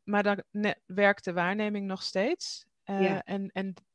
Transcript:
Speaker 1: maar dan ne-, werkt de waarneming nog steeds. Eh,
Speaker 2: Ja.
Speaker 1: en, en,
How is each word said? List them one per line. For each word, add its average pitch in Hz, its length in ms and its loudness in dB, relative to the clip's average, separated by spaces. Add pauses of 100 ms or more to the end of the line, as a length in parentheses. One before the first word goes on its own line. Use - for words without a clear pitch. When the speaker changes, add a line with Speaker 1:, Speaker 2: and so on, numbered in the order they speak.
Speaker 1:
maar 208 180 2
dan 202 280 2
ne-, 208 360 -2
werkt 202 380 4
de 185 80 -4
waarneming 202 540 0
nog 190 160 -6
steeds. - 640 -4 (180)
Eh, 196 180 0
Speaker 2:
Ja. 190 200 2
Speaker 1:
en, 196 300 -6
en, 190 220 -4 (200)